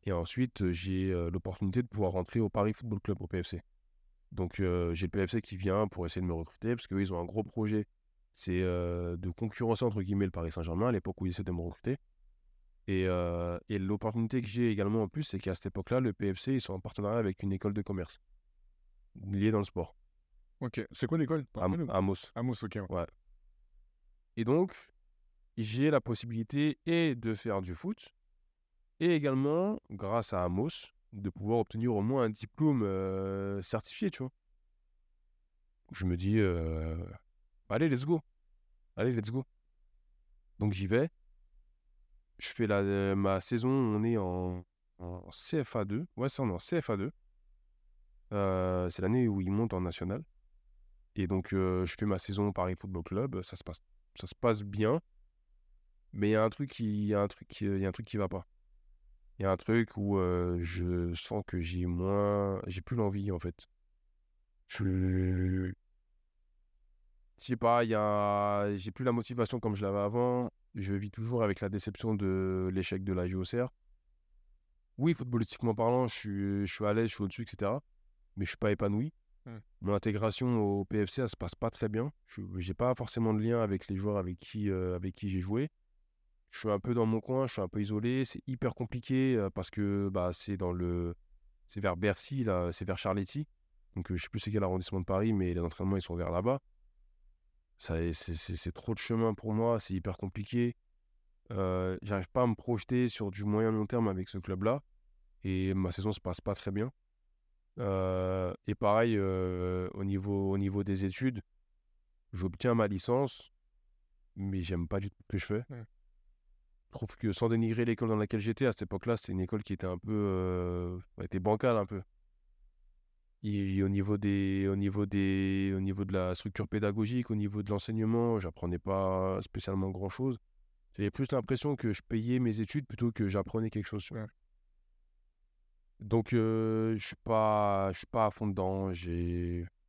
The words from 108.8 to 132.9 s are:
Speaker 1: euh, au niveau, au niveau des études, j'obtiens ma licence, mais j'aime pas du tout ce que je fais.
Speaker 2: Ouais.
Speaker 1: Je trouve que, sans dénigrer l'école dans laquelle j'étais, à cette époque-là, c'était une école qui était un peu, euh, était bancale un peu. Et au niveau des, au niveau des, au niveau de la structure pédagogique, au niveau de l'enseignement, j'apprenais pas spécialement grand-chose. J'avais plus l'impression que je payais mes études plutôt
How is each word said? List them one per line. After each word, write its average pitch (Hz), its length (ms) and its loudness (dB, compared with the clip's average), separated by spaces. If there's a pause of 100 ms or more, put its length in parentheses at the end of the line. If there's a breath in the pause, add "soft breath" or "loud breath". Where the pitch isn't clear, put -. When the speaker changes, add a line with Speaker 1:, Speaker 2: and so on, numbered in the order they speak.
Speaker 1:
euh, 92 760 0
au 98 100 -6
niveau, 98 480 0
au 98 60 2
niveau 98 260 0
des 95 220 0
études, 117 360 -2 (920)
j'obtiens 92 400 0
ma 113 140 4
licence, 123 640 -2 (840)
mais 98 260 -4
j'aime 85 260 -2
pas 98 120 -2
du 98 120 -4
tout - 100 -20
ce - 60 -20
que 104 100 -2
je - 80 -4
fais. 107 240 -2
Speaker 2:
Ouais. 120 140 -12 (1040)
Speaker 1:
Je - 100 -20
trouve - 200 -6
que, 104 160 2
sans 113 160 2
dénigrer 113 340 2
l'école 117 260 2
dans 110 60 2
laquelle 107 240 0
j'étais, 113 260 0
à 117 60 4
cette - 120 -4
époque-là, 104 340 -2
c'était - 160 -8
une 92 80 0
école 101 220 -2
qui 101 100 -6
était 95 120 -4
un 90 120 -4
peu, 107 160 -6
euh, 90 840 0 (240)
était 92 180 -4
bancale 107 380 2
un 101 80 0
peu. 98 160 -8 (1500)
Et 98 360 2
au 98 60 4
niveau 101 280 2
des, 98 500 2
au 98 80 2
niveau 101 300 2
des, 98 720 2
au 95 40 0
niveau 95 240 0
de 95 100 -2
la 92 200 0
structure - 340 -4
pédagogique, 107 600 0
au 110 60 0
niveau 104 260 0
de 101 80 -4
l'enseignement, 110 680 2
j'apprenais 87 400 -4
pas 95 640 0
spécialement 95 480 -2
grand-chose. 101 480 -4 (580)
J'avais 101 140 0
plus 131 200 -4
l'impression 135 440 0
que 110 180 0
je - 80 -6
payais 117 380 0
mes 113 200 2
études 131 280 -2
plutôt 117 240 -2